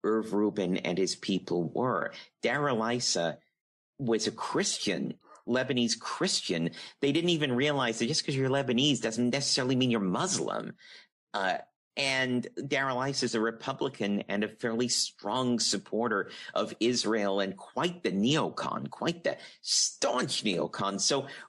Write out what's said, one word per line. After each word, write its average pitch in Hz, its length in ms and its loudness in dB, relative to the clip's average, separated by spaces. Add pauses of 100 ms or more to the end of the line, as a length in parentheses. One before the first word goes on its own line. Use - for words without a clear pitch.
Irv 107 300 2
Rubin 98 440 2
and 87 200 0
his 92 180 2
people 87 480 0
were. 101 480 0 (300)
Darrell 131 440 2
Issa 98 520 0 (640)
was 113 280 2
a 98 40 -2
Christian, - 800 -2 (340)
Lebanese 123 500 0
Christian. - 760 -2 (280)
They 139 140 2
didn't 170 160 2
even 147 260 2
realize 131 440 2
that 117 80 2
just - 180 0
'cause 147 100 -2
you're 135 140 2
Lebanese 131 500 2
doesn't 113 300 0
necessarily 135 480 2
mean 127 140 4
you're 113 100 2
Muslim. 92 720 0 (600)
Uh, 95 260 0 (360)
and 131 520 0 (200)
Darrell 135 340 0
Issa 135 240 0
is 117 100 -2
a 113 40 2
Republican 113 880 -2
and 104 160 0
a 104 60 -2
fairly 117 400 -2
strong 120 680 0
supporter 107 720 0 (240)
of - 240 -2
Israel 107 600 2
and 98 160 -2
quite 175 480 -4
the - 80 0
neocon, 98 800 0
quite 170 340 -4
the - 140 0 (240)
staunch - 800 0
neocon. 98 560 -2
So 139 280 0 (220)